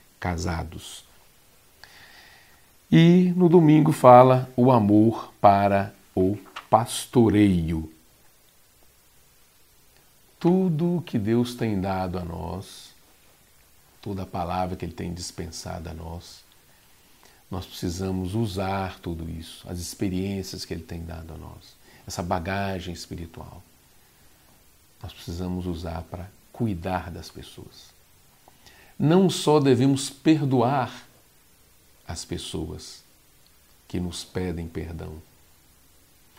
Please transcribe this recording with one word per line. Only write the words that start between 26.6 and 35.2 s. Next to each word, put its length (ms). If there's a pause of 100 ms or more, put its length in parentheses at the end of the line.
das 200
pessoas. 600 (1080)
Não 320
só 280
devemos 520
perdoar 960 (1000)
as 180
pessoas 800 (840)
que 100
nos 240
pedem 460
perdão, 540 (1160)